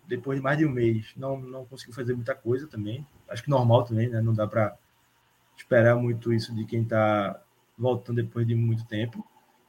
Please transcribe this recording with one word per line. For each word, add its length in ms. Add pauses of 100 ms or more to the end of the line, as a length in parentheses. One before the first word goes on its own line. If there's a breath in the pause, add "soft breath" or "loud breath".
depois 320
de 60
mais 140
de 80
um 60
mês, 440
não, 240
não 240
conseguiu 320
fazer 180
muita 220
coisa 320
também. 400 (220)
Acho 120
que 80
normal 340
também, 260
né? 120
Não 120
dá 120
pra 300 (800)
esperar 400
muito 380
isso 200
de 120
quem 180
tá 560 (380)
voltando 400
depois 280
de 100
muito 300
tempo. 400 (440)